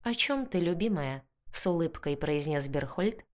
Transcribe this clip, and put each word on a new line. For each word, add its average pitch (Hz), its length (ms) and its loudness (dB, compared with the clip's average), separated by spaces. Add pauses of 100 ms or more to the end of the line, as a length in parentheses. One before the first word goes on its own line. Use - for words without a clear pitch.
"О 233 100 0
чем 269 320 0
ты, 185 140 0
любимая?" — 170 640 0 (300)
с - 120 -2
улыбкой 160 520 0
произнес 147 500 0
Берхольд, 147 560 -2 (160)